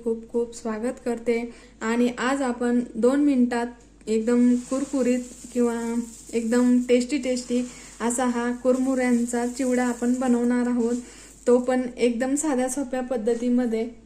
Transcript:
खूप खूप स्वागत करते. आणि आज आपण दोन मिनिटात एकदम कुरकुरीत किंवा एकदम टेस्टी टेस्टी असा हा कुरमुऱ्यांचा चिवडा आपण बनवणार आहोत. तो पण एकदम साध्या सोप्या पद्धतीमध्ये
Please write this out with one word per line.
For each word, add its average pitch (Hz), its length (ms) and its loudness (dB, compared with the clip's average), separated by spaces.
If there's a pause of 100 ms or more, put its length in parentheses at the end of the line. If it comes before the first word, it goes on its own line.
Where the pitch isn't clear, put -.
खूप 226 260 -4
खूप 233 260 -4
स्वागत 233 500 -6
करते. 240 480 -4 (280)
आणि 240 360 2
आज 269 240 -2
आपण 240 380 0 (160)
दोन 247 240 4
मिनिटात 247 480 2 (400)
एकदम 240 480 4
कुरकुरीत 254 640 0 (340)
किंवा 233 420 0 (380)
एकदम 247 460 2 (100)
टेस्टी 247 280 4
टेस्टी 247 440 -2 (400)
असा 247 240 0
हा 240 260 0
कुरमुऱ्यांचा 247 960 0
चिवडा 247 380 0
आपण 240 340 0
बनवणार 240 480 2
आहोत. 240 280 0 (520)
तो 247 120 8
पण 254 220 0 (160)
एकदम 247 380 0
साध्या 262 340 0
सोप्या 262 320 -4
पद्धतीमध्ये 240 880 0 (160)